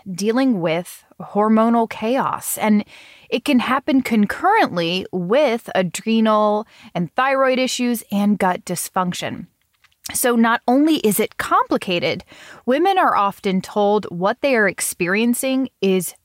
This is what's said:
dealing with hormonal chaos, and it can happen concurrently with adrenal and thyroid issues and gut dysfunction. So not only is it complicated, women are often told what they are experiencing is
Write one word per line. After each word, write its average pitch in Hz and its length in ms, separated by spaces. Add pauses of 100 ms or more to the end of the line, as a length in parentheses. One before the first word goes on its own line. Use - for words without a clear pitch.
(120)
dealing 220 500
with 165 440 (160)
hormonal 220 720
chaos, - 680
and 214 260 (440)
it - 160
can 285 140
happen 262 440
concurrently 208 1080
with 226 640
adrenal 214 880 (300)
and 175 220
thyroid 262 420
issues 247 540
and 202 260
gut 185 260
dysfunction. 180 840 (640)
So 247 220
not 233 320
only 294 300
is 208 200
it - 200
complicated, 196 840 (440)
women 349 320
are 294 180
often 196 440
told 208 440
what 185 380
they 277 120
are 214 140
experiencing 240 1000 (100)
is 190 340 (100)